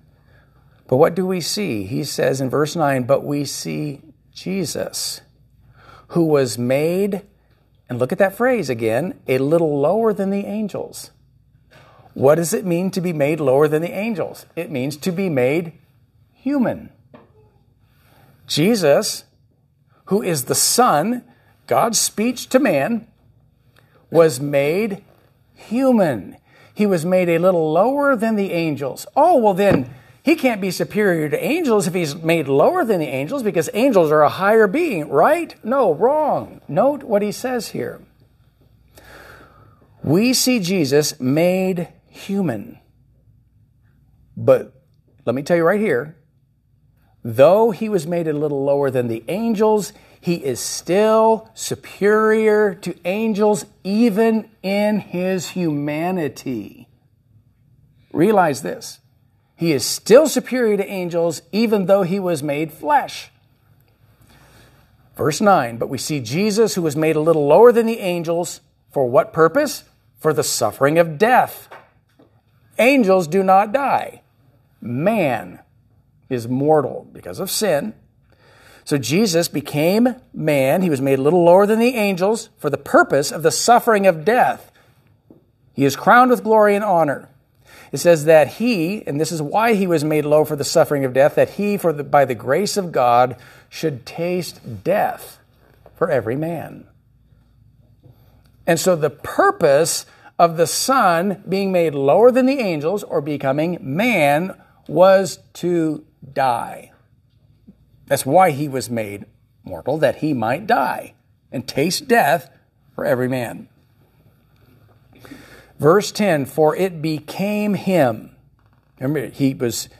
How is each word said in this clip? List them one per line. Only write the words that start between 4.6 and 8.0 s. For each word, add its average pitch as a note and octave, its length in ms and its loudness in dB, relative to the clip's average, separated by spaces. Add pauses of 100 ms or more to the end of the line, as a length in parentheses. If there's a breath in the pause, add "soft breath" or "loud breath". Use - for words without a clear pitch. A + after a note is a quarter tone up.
who F3 160 0
was C3+ 340 0
made," E3+ 640 -2 (640)
and A#2+ 100 -8
look B2+ 140 -2